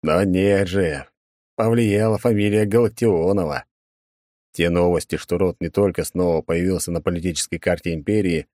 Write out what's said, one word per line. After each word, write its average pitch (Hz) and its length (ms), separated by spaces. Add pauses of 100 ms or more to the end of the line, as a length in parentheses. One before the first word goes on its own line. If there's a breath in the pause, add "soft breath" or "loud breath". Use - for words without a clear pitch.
Но 80 200
нет 98 460
же, 85 380 (500)
повлияла 110 600
фамилия 104 480
Галактионова. 98 960 (880)
Те 85 160
новости, 87 480
что 87 220
род 90 220
не 82 100
только 92 340
снова 85 380
появился 87 500
на 82 80
политической 85 580
карте 87 360
империи 87 600